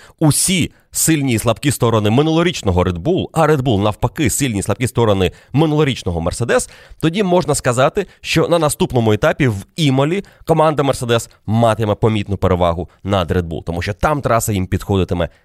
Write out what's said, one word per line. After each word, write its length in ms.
усі 540
сильні 420
і 60
слабкі 320
сторони 400
минулорічного 720
Red 140
Bull, 340
а 140
Red 160
Bull, 200
навпаки, 480
сильні 280
і 40
слабкі 240
сторони 460
минулорічного 680
Mercedes, 500
тоді 220
можна 320
сказати, 520
що 280
на 100
наступному 540
етапі 360
в 180
Імолі 480
команда 360
Mercedes 460
матиме 480
помітну 420
перевагу 520
над 260
Red 120
Bull, 220
тому 180
що 120
там 260
траса 320
їм 140
підходитиме 640